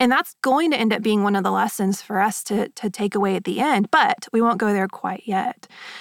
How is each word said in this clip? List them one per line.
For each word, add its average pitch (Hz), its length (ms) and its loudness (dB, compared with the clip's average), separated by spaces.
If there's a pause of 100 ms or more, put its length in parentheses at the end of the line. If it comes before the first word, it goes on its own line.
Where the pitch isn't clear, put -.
And 247 100 4
that's - 300 0
going 294 300 2
to 277 60 0
end 220 140 2
up 214 100 0
being 214 220 2
one 202 140 2
of 190 80 0
the 196 60 0
lessons 196 500 0
for 190 180 -4
us 208 240 0
to, 208 240 -2
to - 220 -6
take 202 260 -4
away 196 220 2
at 190 80 -6
the 175 160 -2
end, 247 280 2
but - 440 2
we 226 80 4
won't 233 160 2
go 214 160 0
there 190 160 0
quite 185 360 -8
yet. 202 400 -4 (360)